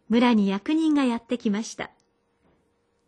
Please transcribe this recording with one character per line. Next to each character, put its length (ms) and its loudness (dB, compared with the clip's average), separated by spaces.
村 260 4
に 140 2
役 260 -4
人 200 2
が 100 2
や 120 -2
っ 80 -14
て 140 -6
き 120 -4
ま 120 -4
し 140 -14
た。 140 -12